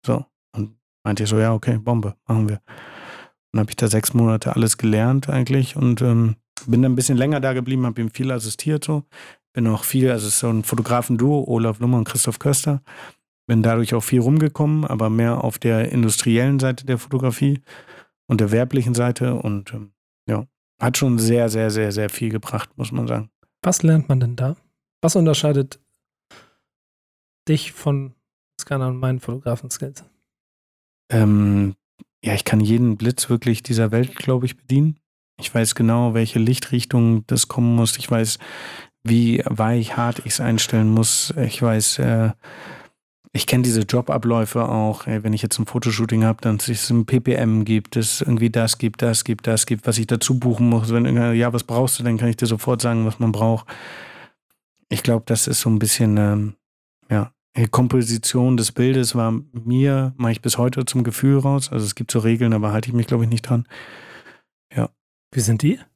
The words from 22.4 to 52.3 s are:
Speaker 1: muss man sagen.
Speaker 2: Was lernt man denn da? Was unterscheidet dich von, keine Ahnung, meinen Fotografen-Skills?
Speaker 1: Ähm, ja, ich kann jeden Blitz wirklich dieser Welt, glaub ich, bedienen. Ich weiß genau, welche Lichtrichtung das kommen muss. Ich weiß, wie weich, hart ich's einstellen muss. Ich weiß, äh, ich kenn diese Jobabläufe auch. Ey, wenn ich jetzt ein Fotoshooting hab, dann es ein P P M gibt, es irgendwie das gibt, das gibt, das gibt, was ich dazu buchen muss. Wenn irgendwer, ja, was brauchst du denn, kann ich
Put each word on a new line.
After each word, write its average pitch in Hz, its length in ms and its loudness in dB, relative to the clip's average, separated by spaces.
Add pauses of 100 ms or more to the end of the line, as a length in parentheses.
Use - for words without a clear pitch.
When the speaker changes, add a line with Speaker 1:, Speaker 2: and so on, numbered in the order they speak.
Speaker 1:
muss 117 160 -8
man 120 160 -4
sagen. 110 220 -4 (320)
Speaker 2:
Was 180 200 0
lernt 160 260 4
man 131 120 2
denn 120 160 -2
da? 131 180 -2 (460)
Was 165 160 0
unterscheidet 147 640 2 (1700)
dich 156 240 -2
von, 139 400 -4 (520)
keine 135 200 -4
Ahnung, 127 160 -2
meinen 127 200 -2
Fotografen-Skills? 127 840 -8 (1040)
Speaker 1:
Ähm, 104 640 4 (480)
ja, 107 120 -2
ich 101 100 -4
kann 110 160 2
jeden 113 360 2
Blitz 117 340 -2
wirklich 117 320 0
dieser 113 280 0
Welt, 120 260 0
glaub 127 280 -2
ich, 127 120 -4
bedienen. 147 420 0 (420)
Ich - 140 -12
weiß 113 200 0
genau, 117 400 2
welche 113 240 0
Lichtrichtung 117 880 2
das - 220 -2
kommen 120 280 2
muss. 113 200 0
Ich - 140 -10
weiß, 113 280 0 (680)
wie 117 420 4
weich, 110 500 0
hart 120 300 -2
ich's - 140 -4
einstellen 113 500 2
muss. 110 460 2
Ich 123 260 -2
weiß, 110 380 0
äh, 113 300 2 (1040)
ich - 140 -4
kenn 123 160 2
diese 113 200 2
Jobabläufe 117 840 0
auch. 110 380 -2
Ey, 110 160 -4
wenn 110 100 0
ich 110 100 -2
jetzt - 180 -4
ein 107 60 -2
Fotoshooting 113 580 0
hab, 113 160 2
dann 107 160 0
es 117 340 -4
ein 117 160 2
P 127 140 2
P 123 140 0
M 110 300 2
gibt, 107 320 -2
es 113 240 -2
irgendwie 117 300 0
das 113 280 0
gibt, 110 220 -4
das 117 220 0
gibt, - 240 -4
das 113 200 0
gibt, 110 200 -4
was 113 120 0
ich 110 100 -2
dazu 123 320 0
buchen 120 280 2
muss. 113 240 2
Wenn 120 120 2
irgendwer, 120 300 2
ja, 117 180 2
was 117 100 -4
brauchst 127 380 -2
du - 20 -6
denn, 117 160 0
kann 117 100 0
ich 113 80 0